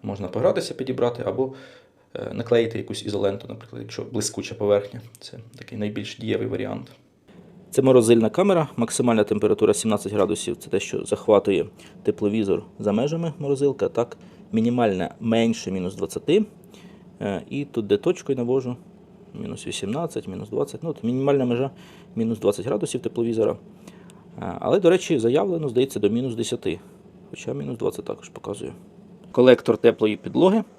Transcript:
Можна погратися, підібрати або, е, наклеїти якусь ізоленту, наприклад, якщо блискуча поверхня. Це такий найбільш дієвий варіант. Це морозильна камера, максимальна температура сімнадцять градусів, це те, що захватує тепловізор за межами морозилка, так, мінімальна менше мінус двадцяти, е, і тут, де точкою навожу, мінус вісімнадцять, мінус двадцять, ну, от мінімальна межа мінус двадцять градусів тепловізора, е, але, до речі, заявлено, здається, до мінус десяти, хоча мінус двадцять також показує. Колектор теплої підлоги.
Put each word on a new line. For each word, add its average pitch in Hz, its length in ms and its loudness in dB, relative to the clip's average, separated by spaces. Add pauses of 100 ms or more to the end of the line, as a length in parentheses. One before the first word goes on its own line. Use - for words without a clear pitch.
Можна 101 260 -8
погратися, 165 460 -2
підібрати 123 520 -4
або, 131 260 -2 (640)
е, - 200 -8
наклеїти 113 440 2
якусь - 280 -8
ізоленту, 101 420 -2
наприклад, 110 340 -14
якщо - 200 -10
блискуча - 520 -6
поверхня. 104 460 0 (200)
Це - 180 -18 (200)
такий - 200 -14
найбільш 104 400 -8
дієвий 110 280 -4
варіант. 104 440 -8 (800)
Це 123 120 2
морозильна 117 480 8
камера, 175 460 2
максимальна 117 480 2
температура 104 500 4
сімнадцять 104 380 -2
градусів, 95 440 0
це - 140 -14
те, 98 100 0
що - 240 -6
захватує 98 600 2 (360)
тепловізор 104 600 0 (160)
за 104 140 0
межами 151 460 -2
морозилка, 139 500 0
так, - 280 -4 (360)
мінімальна 113 680 0
менше 113 500 0
мінус 92 240 -4
двадцяти, - 500 0 (760)
е, 101 300 -4
і 143 140 -6
тут, 113 220 -6
де 101 100 4
точкою 151 420 -2
навожу, 123 380 -2 (580)
мінус - 320 -10
вісімнадцять, 117 600 -6
мінус 98 220 -10
двадцять, 139 320 -4
ну, 165 80 -6
от - 140 -10
мінімальна 135 400 2
межа 123 260 0 (460)
мінус 113 220 -2
двадцять 101 280 2
градусів 110 360 -4
тепловізора, 113 500 0
е, - 40 -4 (1040)
але, 170 200 2
до 170 100 6
речі, 180 280 2
заявлено, 156 500 2
здається, 123 320 2
до 101 100 4
мінус 120 240 -2
десяти, 107 460 -4 (500)
хоча - 220 -10
мінус 139 260 -8
двадцять - 260 -4
також - 240 -10
показує. - 440 -12 (600)
Колектор 123 440 6
теплої 110 400 2
підлоги. 190 480 2 (140)